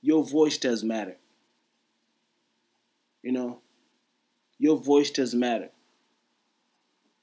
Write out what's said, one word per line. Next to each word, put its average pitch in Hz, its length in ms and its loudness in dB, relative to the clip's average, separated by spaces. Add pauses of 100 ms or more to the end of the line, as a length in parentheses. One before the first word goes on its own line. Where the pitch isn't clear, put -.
Your 151 220 2
voice 147 340 0
does 117 260 -2
matter. 107 340 -6 (2000)
You 120 80 -6
know, 123 300 -6 (1000)
your 151 180 4
voice 143 320 4
does 123 240 -2
matter. 120 380 -4 (1500)